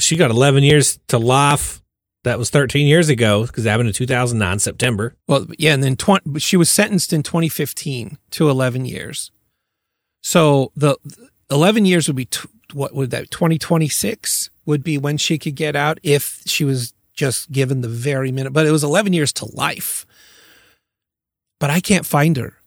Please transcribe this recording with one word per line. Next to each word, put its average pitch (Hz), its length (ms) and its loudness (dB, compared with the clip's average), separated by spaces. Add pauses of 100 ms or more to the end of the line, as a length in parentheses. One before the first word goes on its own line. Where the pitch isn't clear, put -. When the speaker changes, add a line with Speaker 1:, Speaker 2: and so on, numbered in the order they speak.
Speaker 1:
She - 160 0
got 156 140 4
eleven 135 320 4
years 147 360 4 (100)
to 123 100 2
life. 139 640 0 (420)
That 104 140 -2
was 117 100 -4
thirteen 143 380 2
years 156 240 4
ago 110 360 2
'cause 113 200 -6
it - 20 2
happened 113 200 2
in 98 60 -4
two 127 120 -4
thousand 123 320 0
nine, 101 220 -2
September. 117 540 -4 (120)
Speaker 2:
Well, 135 200 0 (120)
yeah, 156 160 2
and 135 80 0
then 131 140 0
twen-, 160 420 0
she - 180 0
was 165 140 4
sentenced 208 420 0
in 151 100 0
twenty 165 260 -2
fifteen - 680 -8 (140)
to 156 180 0
eleven 131 380 0
years. - 440 -12 (920)
So 143 520 2
the 139 220 0 (540)
eleven 196 340 4
years 180 220 2
would 147 100 -2
be, 127 100 -6
t-, - 220 -10 (240)
what 139 220 -6
would 135 160 -4
that, 127 200 -8
twenty 165 280 0
twenty-six - 920 -2 (160)
would 147 180 -2
be 156 140 -2
when 147 220 -2
she - 180 -2
could 147 200 -8
get 151 200 -4
out 147 260 0
if 143 440 0
she - 180 -2
was 131 300 -2 (180)
just 139 400 -4
given 131 300 0
the 117 60 -6
very 131 440 -4
minute. 135 200 -6
But 156 140 2
it 151 40 2
was 151 140 2
eleven 185 280 0
years 151 220 0
to - 100 -10 (100)
life. - 520 -6 (1500)
But 143 120 -2
I 165 100 0
can't 180 260 0
find 156 320 2
her. - 180 -8 (100)